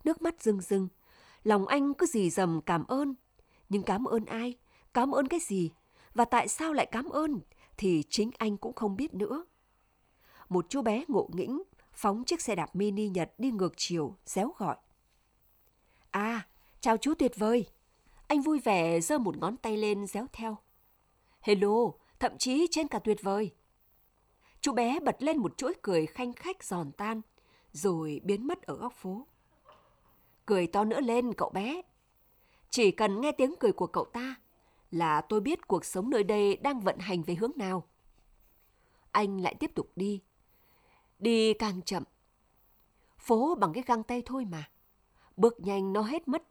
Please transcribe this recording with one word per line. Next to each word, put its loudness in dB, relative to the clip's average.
nước 0
mắt -2
rưng 2
rưng, 0
lòng 4
anh 2
cứ 2
rì 2
rầm 2
cảm 0
ơn. -2
Nhưng 0
cảm 0
ơn -2
ai? -6
Cảm 2
ơn 2
cái 0
gì? -2
Và 4
tại 2
sao -2
lại 2
cảm -4
ơn? -2
Thì 2
chính 0
anh -2
cũng -8
không -4
biết -6
nữa. -4
Một 0
chú -2
bé 0
ngộ 2
nghĩnh -4
phóng -2
chiếc -2
xe -4
đạp -4
mini 0
Nhật -4
đi -2
ngược 0
chiều, -4
réo -2
gọi. -4
"À, -4
chào 4
chú 0
tuyệt 4
vời." 2
Anh 2
vui 2
vẻ 2
giơ 0
một -2
ngón -2
tay -4
lên 0
réo -6
theo. -8
"Hello, 4
thậm -2
chí 2
trên 0
cả -2
tuyệt 0
vời." -2
Chú 0
bé 2
bật -2
lên 2
một -2
chuỗi -2
cười 2
khanh -6
khách -10
giòn -6
tan, -6
rồi -2
biến -2
mất -4
ở -8
góc -8
phố. -10
"Cười 2
to 0
nữa -2
lên, 0
cậu -4
bé. -6
Chỉ 6
cần 2
nghe 0
tiếng 2
cười 4
của -2
cậu -2
ta -8
là 2
tôi 0
biết -2
cuộc 0
sống -4
nơi 4
đây 2
đang -2
vận 0
hành -2
về -4
hướng -2
nào." -4
Anh 2
lại -2
tiếp -4
tục -6
đi. -2
Đi 4
càng -2
chậm. -4
Phố 2
bằng 2
cái -6
găng 2
tay -4
thôi -6
mà. -10
Bước 4
nhanh -2
nó 2
hết -4
mất -2